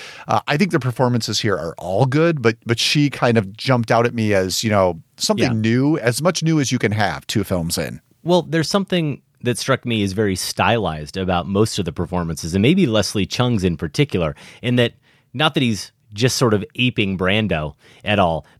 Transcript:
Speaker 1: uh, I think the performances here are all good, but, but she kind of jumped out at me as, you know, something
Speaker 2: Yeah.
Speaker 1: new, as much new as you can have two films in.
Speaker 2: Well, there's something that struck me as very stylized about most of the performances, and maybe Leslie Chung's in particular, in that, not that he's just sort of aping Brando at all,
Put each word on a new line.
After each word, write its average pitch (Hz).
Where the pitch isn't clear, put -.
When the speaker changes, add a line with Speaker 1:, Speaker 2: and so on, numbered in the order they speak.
Speaker 1:
uh, 110
I 147
think 170
the 160
performances 123
here 101
are 80
all 95
good, 151
but, 113
but 113
she 147
kind 120
of 98
jumped 123
out 117
at 117
me 107
as, 95
you 110
know, 92
something 202
Speaker 2:
Yeah. -
Speaker 1:
new, 123
as 120
much 170
new 160
as 127
you 123
can 107
have 95
two 101
films 82
in. 62
Speaker 2:
Well, 170
there's 151
something 175
that 120
struck 127
me 113
as 98
very 101
stylized 90
about 90
most 101
of 95
the 80
performances, 82
and 98
maybe 175
Leslie 107
Chung's 123
in 87
particular, 85
in 123
that, 117
not 151
that 151
he's 113
just 117
sort 117
of 98
aping 107
Brando 90
at 101
all, 82